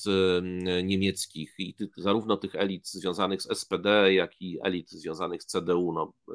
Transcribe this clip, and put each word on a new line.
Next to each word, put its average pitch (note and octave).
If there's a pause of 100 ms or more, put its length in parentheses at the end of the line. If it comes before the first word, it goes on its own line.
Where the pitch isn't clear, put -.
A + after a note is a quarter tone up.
e, F#2
niemieckich F#2+
i F#2
ty-, G2+
zarówno G2+
tych F#2+
elit F#2+
związanych F#2+
z -
S -
P F#2
D, G2
jak F2+
i F2+
elit F2+
związanych E2
z -
C F#2
D F2
U. F2
No, D#2+ (220)